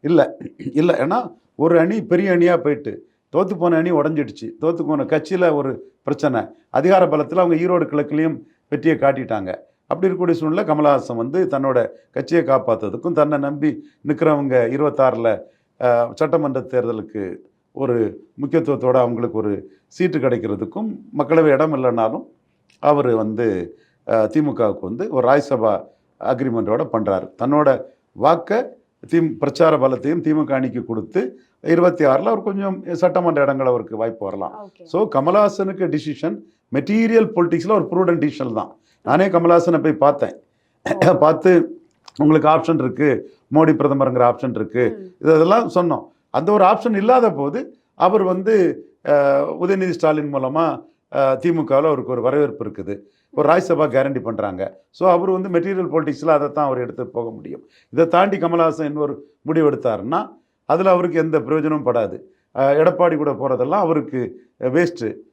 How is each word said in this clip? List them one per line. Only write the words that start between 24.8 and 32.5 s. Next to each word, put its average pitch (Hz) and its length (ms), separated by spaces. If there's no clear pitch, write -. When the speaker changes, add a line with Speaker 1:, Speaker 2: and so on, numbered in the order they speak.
Speaker 1:
வந்து 117 260
ஒரு 131 160
ராஜ்யசபா 127 480
அக்ரிமெண்டோட 117 680
பண்றாரு. 101 380
தன்னோட 143 320
வாக்க 160 340
தி-, 165 320
பிரச்சார 156 440
பலத்தையும் 135 440
திமுக 151 300
அணிக்கு 127 300
கொடுத்து, 110 380
இருபத்தி 170 400
ஆறுல 143 260
அவர் 226 120
கொஞ்சம் 196 340